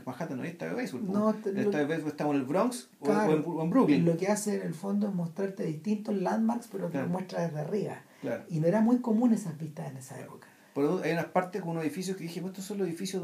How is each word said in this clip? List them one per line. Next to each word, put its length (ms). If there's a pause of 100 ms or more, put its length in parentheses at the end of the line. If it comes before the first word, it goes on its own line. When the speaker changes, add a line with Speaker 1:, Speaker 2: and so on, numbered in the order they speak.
Speaker 1:
Manhattan 300
no 60
hay 80
estadio 220
de 60
béisbol, 240
po. 100
Speaker 2:
No, 220
te, 160
Speaker 1:
El 60
Speaker 2:
lo, 60
Speaker 1:
estadio 240
de 40
béisbol 200
está 160
o 80
en 60
el 60
Bronx 420 (120)
o, 40
Speaker 2:
claro, 280
Speaker 1:
o 40
en, 100
o 180
en 60
Brooklyn. 340
Speaker 2:
lo 120
que 120
hace 320
en 60
el 80
fondo 340
es 60
mostrarte 500
distintos 520
landmarks, 540
pero 160
te 60
Speaker 1:
Claro. 140
Speaker 2:
lo 60
muestra 300
desde 180
arriba. 420 (180)
Speaker 1:
Claro. 280
Speaker 2:
Y 120
no 60
era 140
muy 200
común 320
esas 260
vistas 320
en 80
esa 180
Speaker 1:
Claro. 160
Speaker 2:
época. 160 (260)
Speaker 1:
Por 100
eso 200
hay 80
unas 140
partes 360
con 100
unos 120
edificios 320
que 80
dije, 200
"Estos 200
son 140
los 100
edificios 360